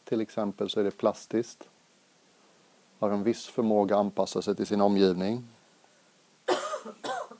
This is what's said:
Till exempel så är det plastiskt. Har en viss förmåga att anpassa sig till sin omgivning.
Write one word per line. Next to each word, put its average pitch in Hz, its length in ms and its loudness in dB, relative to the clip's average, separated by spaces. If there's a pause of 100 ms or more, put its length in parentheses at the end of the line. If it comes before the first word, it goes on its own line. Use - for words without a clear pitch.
Till 113 180 -2
exempel 104 480 -4
så 113 100 -2
är 104 40 2
det 98 140 -2
plastiskt. - 680 -2 (1300)
Har 104 80 0
en 101 140 -2
viss 113 240 -2
förmåga 104 480 2
att 101 40 4
anpassa 98 420 -2
sig 101 140 -2
till 95 120 -4
sin 101 140 0
omgivning. 98 640 4 (2000)